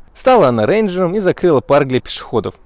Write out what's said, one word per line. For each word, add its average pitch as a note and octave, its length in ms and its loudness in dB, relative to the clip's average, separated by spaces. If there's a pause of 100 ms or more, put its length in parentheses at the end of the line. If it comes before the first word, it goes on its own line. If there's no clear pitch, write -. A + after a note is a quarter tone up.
(140)
Стала A#3 340 2
она A#2 160 0
рейнджером F#3 500 -2
и G#3+ 40 -2
закрыла F3+ 420 0
парк C#3 280 0
для B2+ 120 -2
пешеходов, - 540 -8 (120)